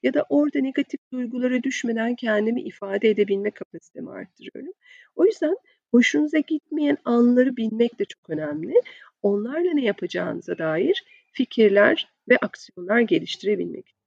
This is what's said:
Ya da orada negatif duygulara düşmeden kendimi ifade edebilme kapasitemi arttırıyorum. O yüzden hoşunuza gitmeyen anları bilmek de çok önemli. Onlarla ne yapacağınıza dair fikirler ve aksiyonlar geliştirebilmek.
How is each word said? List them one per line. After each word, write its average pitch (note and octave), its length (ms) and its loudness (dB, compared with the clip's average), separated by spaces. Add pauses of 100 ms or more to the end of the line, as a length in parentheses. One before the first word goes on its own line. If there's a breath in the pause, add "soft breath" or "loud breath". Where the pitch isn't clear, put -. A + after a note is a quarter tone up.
Ya B3+ 120 0
da D4 140 0
orada D4 320 2
negatif C4+ 400 -4 (120)
duygulara B3 500 -2
düşmeden A#3 520 -2
kendimi A3 480 -2
ifade G3+ 480 0
edebilme G3+ 400 0
kapasitemi - 600 -16
arttırıyorum. - 640 -16 (440 soft breath)
O E4 80 4
yüzden F#4+ 320 2 (340)
hoşunuza D4 480 2
gitmeyen D4 640 -2
anları B3 520 4
bilmek A3+ 420 -2
de G4 60 -2
çok - 260 -14
önemli. C#4 440 -6 (480 loud breath)
Onlarla B3 500 -2
ne C#4+ 120 0
yapacağınıza F3+ 760 -4
dair E3 460 -2 (280 soft breath)
fikirler A3 760 2 (200)
ve B3+ 80 4
aksiyonlar G3 640 -4
geliştirebilmek. F3+ 960 -2 (120)